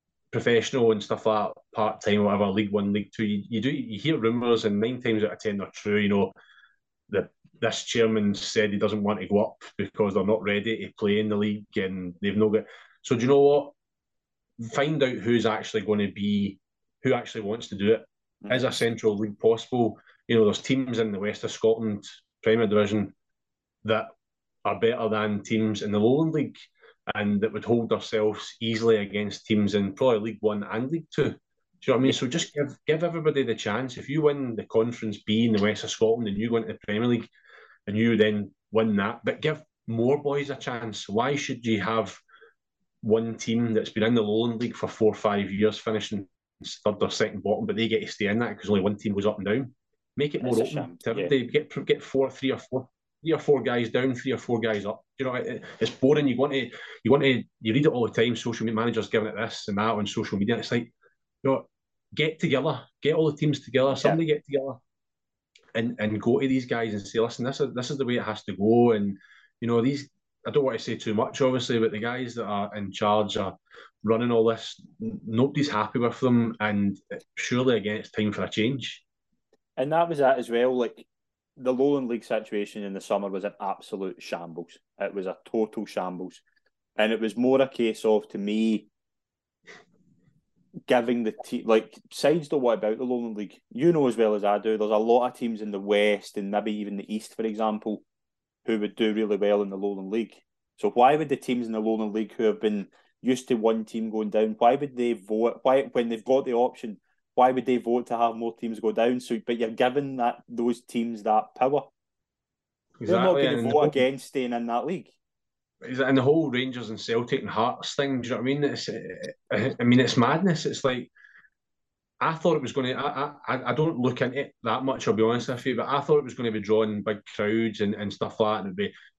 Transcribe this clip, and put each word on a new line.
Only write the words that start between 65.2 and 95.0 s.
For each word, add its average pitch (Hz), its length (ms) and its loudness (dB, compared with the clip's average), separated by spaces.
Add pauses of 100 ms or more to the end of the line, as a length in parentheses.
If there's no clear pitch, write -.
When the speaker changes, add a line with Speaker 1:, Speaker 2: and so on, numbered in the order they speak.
Speaker 1:
and, 117 240 -2
and 107 220 -2
go 120 200 2
to 135 80 0
these 131 160 0
guys 117 300 -4
and 98 120 -8
say, - 140 -6
"Listen, 117 240 -2
this 131 160 -4
is, 131 140 -2
this 123 160 -6
is 139 80 -6
the 131 80 -2
way 123 100 0
it 107 60 -2
has 107 220 -6
to 98 120 -8
go." 117 360 6
And, 101 260 -2 (420)
you 117 80 -4
know, 117 140 2
these, 143 260 -2 (380)
I 113 40 -8
don't 139 140 2
want 117 140 -2
to - 40 -14
say 113 140 -6
too - 160 -4
much, 120 300 -2
obviously, 127 360 2
but 110 140 2
the 107 60 -6
guys 120 380 -6
that 110 100 -6
are 101 280 -4
in 101 160 -8
charge 104 460 2
are 95 200 -4 (460)
running 113 280 2
all 113 160 6
this. - 340 -2 (220)
N-, 110 240 -8
nobody's 127 420 0
happy 110 300 -2
with 117 220 -2
them, 117 400 2
and 101 360 0 (380)
surely 123 420 0
again, 104 200 -2
it's 107 140 -12
time 104 220 0
for 98 120 -4
a - 60 -6
change. 120 520 -2 (720)
Speaker 2:
And 139 160 -2
that 170 160 2
was 160 100 -4
that 135 200 6
as 117 100 -4
well. 123 280 2
Like, 117 300 -4 (520)
the 127 140 0
Lowland 135 360 2
League 117 160 -6
situation 107 580 -4
in 98 120 -8
the 95 60 -8
summer 101 280 -2
was 95 160 -6
an 101 160 -6
absolute 95 640 -8
shambles. 85 560 -10 (200)
It 101 140 -6
was 95 140 -6
a 92 180 -8
total 110 400 -4
shambles, 92 560 -8 (560)
and 110 160 2
it 107 80 -2
was 110 160 -2
more 131 240 4
a 131 80 2
case 113 380 -2
of, 107 240 4
to - 80 -8
me, 107 500 0 (2000)
giving 120 380 2
the 107 100 -4 (100)
te-, 120 200 -8
like, 110 340 2 (120)
sides 151 380 0
don't 147 140 0
want 117 160 4
about 107 200 -2
the 131 60 -6
Lowland 120 320 -4
League. 101 220 -10 (120)
You 156 220 4
know 147 160 4
as 110 80 -2
well 110 180 4
as 101 100 0
I 104 140 4
do, 110 180 0
there's 107 140 0
a 110 60 4
lot 117 300 4